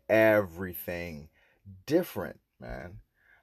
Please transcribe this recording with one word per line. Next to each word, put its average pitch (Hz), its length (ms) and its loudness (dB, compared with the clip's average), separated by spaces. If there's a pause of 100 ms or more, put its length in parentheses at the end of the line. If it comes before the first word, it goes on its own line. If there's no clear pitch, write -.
everything 87 1200 2 (560)
different, 143 540 -4 (200)
man. 64 380 -14 (460)